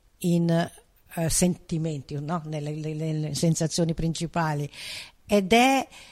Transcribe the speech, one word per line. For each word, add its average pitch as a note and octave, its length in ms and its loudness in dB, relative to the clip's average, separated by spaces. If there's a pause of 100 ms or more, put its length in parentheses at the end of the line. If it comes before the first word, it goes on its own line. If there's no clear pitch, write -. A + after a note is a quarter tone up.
(200)
in, E3+ 500 2 (440)
eh, E3 140 -2
sentimenti, D#3 920 -2
no? D3+ 260 -6
Nelle, D3+ 260 -6
nelle, D#3 400 -4
nelle D3+ 220 -4
sensazioni E3 600 2
principali, D#3 760 -2 (560)
ed G3+ 260 2
è B3+ 340 6 (260)